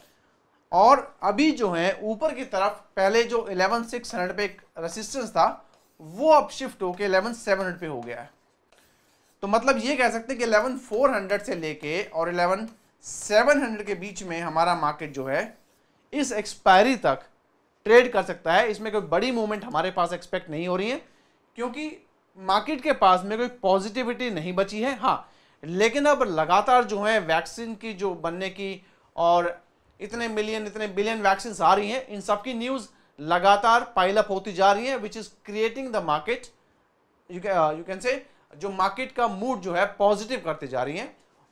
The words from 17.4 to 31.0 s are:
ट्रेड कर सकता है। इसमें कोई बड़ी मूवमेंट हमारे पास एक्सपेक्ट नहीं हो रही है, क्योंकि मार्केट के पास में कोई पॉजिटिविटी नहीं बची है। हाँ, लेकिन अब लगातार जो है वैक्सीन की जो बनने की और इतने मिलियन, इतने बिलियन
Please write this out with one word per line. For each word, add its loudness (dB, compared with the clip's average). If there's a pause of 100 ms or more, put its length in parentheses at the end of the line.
ट्रेड 6
कर 0
सकता -2
है। 4
इसमें -8
कोई -2
बड़ी 0
मूवमेंट -4
हमारे -2
पास -2
एक्सपेक्ट -8
नहीं -6
हो -2
रही -2
है, -6 (560)
क्योंकि -8 (460)
मार्केट 0
के 0
पास 4
में -4
कोई -2 (140)
पॉजिटिविटी -2
नहीं -6
बची -2
है। -2
हाँ, -2 (340)
लेकिन 0
अब 4
लगातार 4
जो -4
है 2
वैक्सीन -2
की -10
जो -4
बनने -6
की -10 (300)
और 2 (380)
इतने -6
मिलियन, -4
इतने -8
बिलियन -2